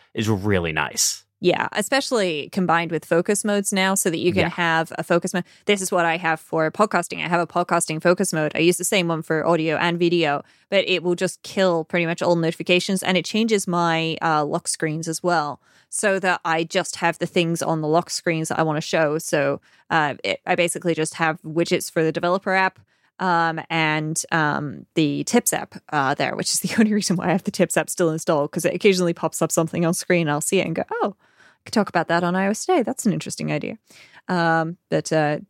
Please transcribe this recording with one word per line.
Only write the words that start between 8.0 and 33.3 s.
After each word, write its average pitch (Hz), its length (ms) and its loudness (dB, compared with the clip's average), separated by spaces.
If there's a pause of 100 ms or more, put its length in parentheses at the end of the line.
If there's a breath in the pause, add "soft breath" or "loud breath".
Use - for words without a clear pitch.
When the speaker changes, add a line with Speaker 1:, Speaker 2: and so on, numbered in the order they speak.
Speaker 2:
focus 180 320 2
mode. 156 220 -2
I - 40 -2
use 170 180 4
the 180 80 -6
same 180 240 0
one 165 120 -2
for 156 240 -2
audio 160 300 2
and 170 240 0
video, 165 440 0 (260 soft breath)
but 196 180 2
it 175 160 0
will 175 100 0
just 180 300 -4
kill 175 400 0
pretty 175 220 -2
much 165 160 -2
all 175 160 4
notifications, 175 680 0
and 185 140 2
it 160 80 -2
changes 220 420 0
my, 165 560 0
uh, 156 220 2
lock 160 220 -4
screens 160 420 -4
as 160 120 -6
well 156 400 0 (280 soft breath)
so 190 300 0
that 180 260 2
I 165 180 0
just 170 320 -2
have 170 240 0
the 175 80 -2
things 170 340 0
on 160 200 0
the 151 60 -2
lock 160 220 2
screens 160 380 -2
that - 100 -4
I 160 60 4
wanna 156 180 0
show. 160 380 0
So, 143 400 0 (300 soft breath)
uh, 151 340 0
it, 98 240 -2
I 180 80 0
basically 170 400 0
just 156 200 -2
have 160 280 -2
widgets 165 480 -2
for 165 100 0
the 160 120 2
developer 175 400 -2
app, 190 260 0 (400)
um, 165 500 0
and, 156 640 0
um, 147 640 -2
the 147 300 2
tips - 280 2
app, - 220 -4 (140)
uh, 139 260 0
there, 139 200 -2
which - 140 -4
is - 120 -2
the - 140 -4
<laughs> - 40 2
only 214 140 4
reason 196 240 0
why 175 100 -2
I 170 60 4
have - 100 0
the 196 80 -4
tips - 260 0
app 156 120 0
still 170 200 2
installed, 156 420 0
'cause 170 140 -2
it - 80 0
occasionally 180 400 4
pops - 300 -4
up 160 80 0
something 170 340 0
on 165 80 2
screen. 170 340 0
I'll 147 140 -2
see 196 180 0
it - 60 0
and 165 100 -4
go, - 140 -2
"Oh, 427 280 -2
I - 460 -20
could - 100 -14
talk 208 160 2
about 170 200 -2
that 170 140 2
on 180 120 0
I 190 100 0
O 196 60 0
S - 140 -6
Today. 359 180 2
That's - 220 -4
an 185 80 2
interesting 151 380 -6